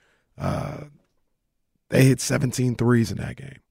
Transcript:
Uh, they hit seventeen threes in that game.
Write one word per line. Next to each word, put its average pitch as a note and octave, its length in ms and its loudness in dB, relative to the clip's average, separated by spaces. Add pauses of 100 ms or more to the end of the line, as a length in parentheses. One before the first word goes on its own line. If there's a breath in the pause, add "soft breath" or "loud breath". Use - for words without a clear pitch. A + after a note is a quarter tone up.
(380)
Uh, - 440 -6 (1080)
they - 160 6
hit C3 160 4
seventeen B2+ 540 -2
threes A#2 340 2
in G2 80 -8
that - 180 -8
game. - 360 -20